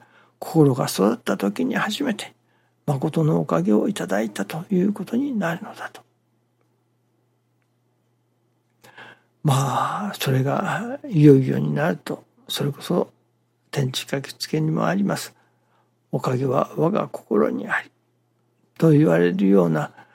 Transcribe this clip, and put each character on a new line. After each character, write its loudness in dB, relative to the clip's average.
心 4
が -2
育 2
っ -4
た -4
時 -4
に -4
初 -4
め -2
て、 -12
誠 0
の 2
お -2
か 0
げ 2
を 2
い -2
た -8
だ -2
い -4
た -8
と -10
い 2
う 0
こ -10
と -6
に -2
な -2
る -12
の -16
だ -14
と。 -20
ま -2
あ、 -10
そ -4
れ 2
が -4
い 2
よ 12
い 2
よ -2
に -2
な -2
る -4
と、 -10
そ -6
れ -2
こ -18
そ -2
天 -2
地 -6
書 -6
き -12
つ -10
け -2
に 0
も 0
あ 0
り 0
ま 0
す。 -12
「お -2
か -2
げ -2
は 0
我 0
が -2
心 -2
に -6
あ -4
り」 -14
と 4
言 6
わ 4
れ 2
る 2
よ 6
う 0
な、 -2